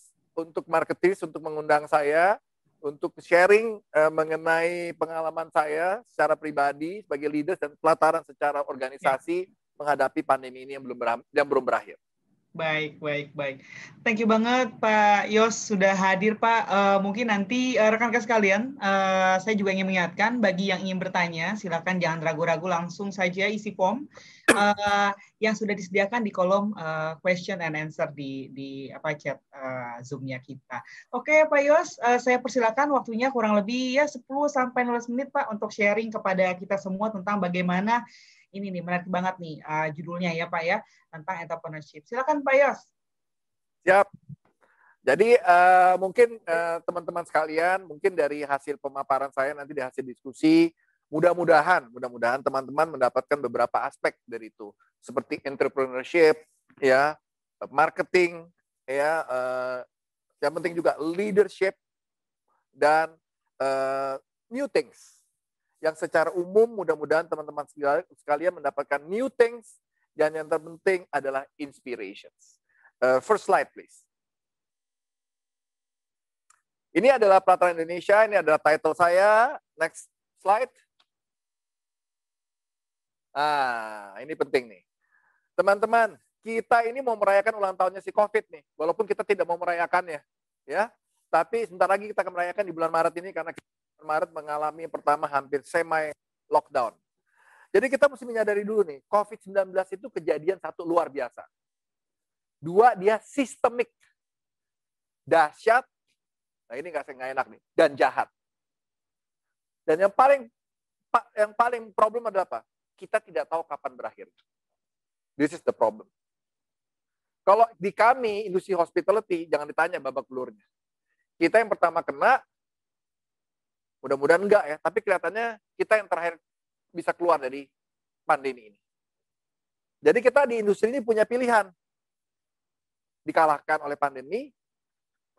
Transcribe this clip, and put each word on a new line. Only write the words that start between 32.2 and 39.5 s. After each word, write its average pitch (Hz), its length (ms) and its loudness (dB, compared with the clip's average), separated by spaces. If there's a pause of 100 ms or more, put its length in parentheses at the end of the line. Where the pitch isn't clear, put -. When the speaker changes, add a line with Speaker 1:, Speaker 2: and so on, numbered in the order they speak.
Speaker 2:
saya 247 160 2
persilakan 254 560 0
waktunya 240 400 -2
kurang 214 240 2
lebih 247 400 -2
ya 294 80 4
sepuluh 277 400 -4
sampai 254 400 -2
lima 240 80 -2
belas 240 160 -6
menit 262 240 -6
Pak 277 160 -2
untuk 214 240 -8
sharing 214 400 0
kepada 185 400 0
kita 190 240 -4
semua 196 320 -6
tentang 202 320 -6
bagaimana 180 640 0 (480)
ini 196 160 -10
nih, 170 160 -10
menarik 180 240 -4
banget 185 320 -2
nih, 156 240 -14